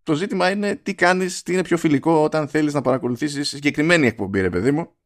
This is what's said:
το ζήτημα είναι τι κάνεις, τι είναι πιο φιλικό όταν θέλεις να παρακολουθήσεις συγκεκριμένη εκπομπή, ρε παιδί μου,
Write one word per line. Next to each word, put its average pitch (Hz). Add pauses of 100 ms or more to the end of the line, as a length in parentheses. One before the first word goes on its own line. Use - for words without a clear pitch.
το 156
ζήτημα 185
είναι 202
τι 190
κάνεις, 180
τι 175
είναι 185
πιο 170
φιλικό 156
όταν 151
θέλεις 151
να 143
παρακολουθήσεις 131
συγκεκριμένη 147
εκπομπή, 98
ρε 92
παιδί 95
μου, 156 (100)